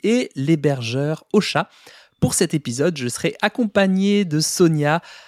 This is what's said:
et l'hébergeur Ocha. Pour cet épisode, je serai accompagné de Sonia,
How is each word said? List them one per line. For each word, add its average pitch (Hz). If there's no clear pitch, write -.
et 240
l'hébergeur 139
Ocha. -
Pour -
cet 170
épisode, 143
je 123
serai -
accompagné 202
de 156
Sonia, 156